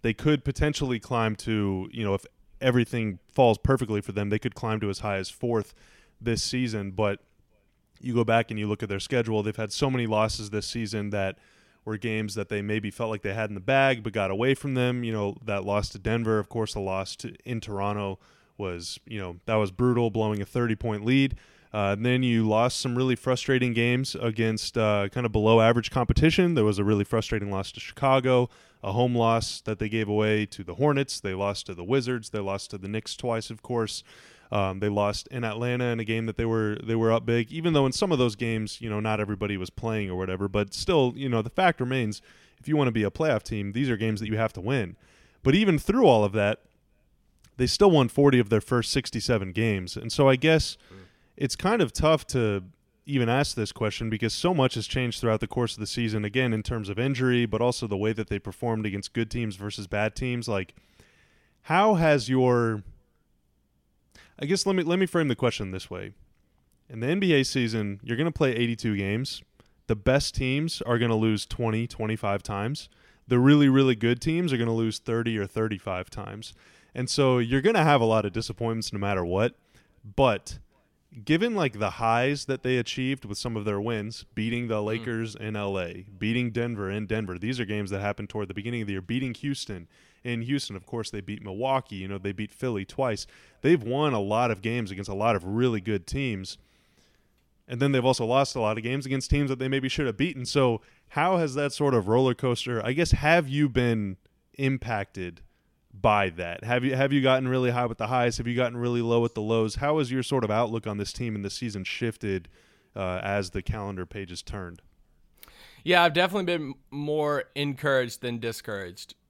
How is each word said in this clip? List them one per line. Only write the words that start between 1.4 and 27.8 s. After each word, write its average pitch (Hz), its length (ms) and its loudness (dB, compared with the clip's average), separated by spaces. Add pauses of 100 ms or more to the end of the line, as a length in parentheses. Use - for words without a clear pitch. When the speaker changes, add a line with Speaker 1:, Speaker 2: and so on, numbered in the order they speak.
Speaker 1:
you 113 120 -6
know, 98 100 2
if - 140 -4 (340)
everything 120 560 2 (140)
falls 117 260 4
perfectly 113 440 0
for - 100 -10
them, 101 180 -2
they 107 80 2
could 117 160 -4
climb 110 280 -4
to 104 100 -2
as - 80 -6
high 101 180 -4
as 92 140 -8
fourth 117 420 -2 (480)
this 113 220 -2
season. 110 480 -2
But 101 300 -2 (800)
you 123 140 -6
go 117 100 4
back 113 280 2
and 107 80 -4
you 104 80 -2
look 104 160 -2
at 101 60 -8
their 98 100 -4
schedule, 113 420 0
they've 107 140 -2
had 110 180 -6
so 139 160 0
many 123 160 0
losses 107 460 0
this 104 160 -4
season 104 420 -4
that 98 300 -2 (460)
were 110 120 -6
games 110 380 -4
that 104 140 -4
they 104 120 -2
maybe 104 300 -2
felt 113 180 -4
like 110 140 -6
they 98 100 -2
had 110 160 -4
in 104 60 -8
the 95 60 -8
bag 135 420 2
but 107 100 -8
got 101 160 0
away 113 240 2
from 135 220 -2
them. 123 280 0
You 113 80 -4
know, 101 320 -2
that 101 220 -4
loss 101 240 0
to - 80 -14
Denver, 110 400 0
of 101 120 -4
course, 110 260 -4
the 104 60 -4
loss 95 340 -4
to, - 180 -12 (100)
in 117 180 -6
Toronto 101 580 -4 (380)
was, 87 480 -8
you 110 140 -10
know, 90 160 -8 (120)
that 110 80 0
was 107 140 2
brutal, 120 400 2
blowing 107 320 -2
a 95 40 -4
thirty-point 113 580 -2
lead. 135 320 4 (380)
Uh, 101 180 0
and 104 140 -2
then 127 180 2
you 113 240 2
lost 113 320 2
some 120 160 -4
really 127 220 0
frustrating 123 560 0
games 123 420 0
against, 110 600 -2
uh, 104 320 2
kind 123 160 -4
of 110 80 -2
below 110 260 6
average 113 320 4
competition. 160 640 4
There 123 100 4
was 104 160 4
a 98 60 2
really 101 180 4
frustrating 107 480 -2
loss 98 220 -6
to 110 80 -16